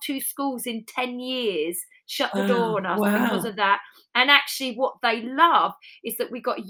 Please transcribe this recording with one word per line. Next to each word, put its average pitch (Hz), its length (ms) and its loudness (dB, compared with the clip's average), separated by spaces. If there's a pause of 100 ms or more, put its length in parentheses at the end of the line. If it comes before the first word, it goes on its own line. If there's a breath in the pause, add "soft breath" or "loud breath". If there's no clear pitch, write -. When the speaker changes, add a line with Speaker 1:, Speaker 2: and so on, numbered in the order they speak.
Speaker 1:
two 269 180 -4
schools 269 460 -4
in 226 200 -8
ten 247 340 -6
years 208 580 -2 (280 soft breath)
shut - 280 -2
the 202 80 0
Speaker 2:
Wow, 202 60 0
Speaker 1:
door 226 300 2
on 190 80 -4
us 180 120 -2 (160)
because 214 300 0
Speaker 2:
wow. 226 60 -4
Speaker 1:
of 190 60 -12
that. 202 240 4 (340 soft breath)
And 254 160 4
actually 269 440 2
what 247 260 -2
they 233 220 0
love 254 500 4 (320 soft breath)
is - 140 -6
that 247 120 -4
we've 240 200 -10
got 208 200 -6